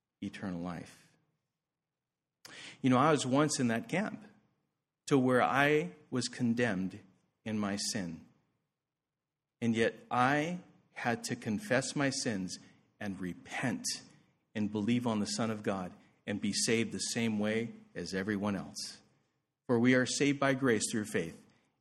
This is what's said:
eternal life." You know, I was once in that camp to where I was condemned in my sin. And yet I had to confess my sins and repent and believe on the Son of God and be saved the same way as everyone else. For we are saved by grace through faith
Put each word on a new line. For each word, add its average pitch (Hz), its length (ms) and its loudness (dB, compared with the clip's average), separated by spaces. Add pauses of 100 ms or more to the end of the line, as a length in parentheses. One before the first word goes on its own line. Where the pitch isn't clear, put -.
(240)
eternal 95 360 -6
life." 87 460 -10 (1800)
You 135 80 4
know, 127 80 6
I 147 140 6
was 131 160 2
once 143 320 2
in 127 80 2
that 113 220 -2
camp - 360 -4 (800)
to 143 140 4
where 127 240 4
I 143 460 4 (200)
was 127 180 -2
condemned 113 720 0 (480)
in 107 140 -4
my 101 160 -2
sin. 87 460 -6 (1400)
And 117 140 2
yet 113 180 4 (160)
I 147 500 2 (340)
had 117 320 -2
to 127 100 -2
confess 120 600 -2
my 143 140 2
sins 101 480 -4 (420)
and 101 200 -8
repent - 640 -6 (720)
and 104 160 -2
believe 117 340 0
on 110 140 0
the 101 80 -2
Son 113 240 -2
of 107 100 -6
God 98 300 -4 (340)
and 101 160 -4
be 101 120 0
saved 113 380 2
the 98 80 -6
same 113 380 -2
way 110 320 0 (260)
as 87 180 -8
everyone 98 420 -2
else. - 420 -10 (720)
For 120 120 4
we 123 140 8
are 127 120 6
saved 139 340 2
by 139 140 4
grace 127 380 2
through 107 140 0
faith 85 300 -4 (460)